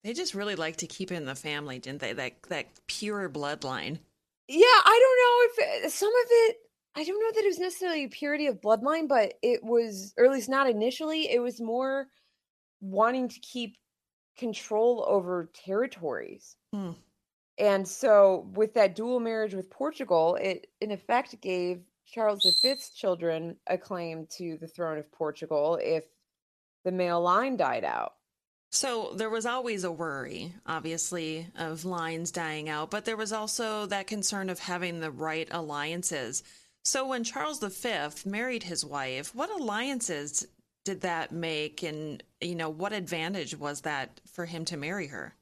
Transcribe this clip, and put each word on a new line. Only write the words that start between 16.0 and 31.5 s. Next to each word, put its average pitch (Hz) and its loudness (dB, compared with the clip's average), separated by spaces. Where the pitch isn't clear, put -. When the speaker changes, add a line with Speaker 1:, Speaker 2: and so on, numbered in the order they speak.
Speaker 1:
Hmm. 196 -6
Speaker 2:
And 196 2
so 196 6
with 214 0
that 196 4
dual 240 0
marriage 220 -2
with 185 -8
Portugal, 180 2
it - -4
in 214 -4
effect 233 -2
gave 180 -2
Charles 214 0
the - 6
Fifth's - 0
children 170 -2
a 185 0
claim 165 -8
to 165 -8
the 160 -14
throne 160 -6
of 151 -12
Portugal 156 0
if 160 0
the 185 0
male 175 0
line 214 4
died 123 0
out. 60 -4
Speaker 1:
So 240 -2
there 220 -4
was 220 -2
always 233 -2
a 175 -2
worry, 160 -8
obviously, 160 -6